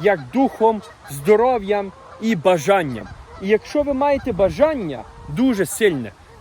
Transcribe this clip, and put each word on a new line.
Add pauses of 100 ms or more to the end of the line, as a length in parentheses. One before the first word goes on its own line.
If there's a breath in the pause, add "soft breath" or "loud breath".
як (140)
духом, (280)
здоров'ям (300)
і
бажанням. (340)
І
якщо
ви
маєте
бажання (260)
дуже
сильне, (300 loud breath)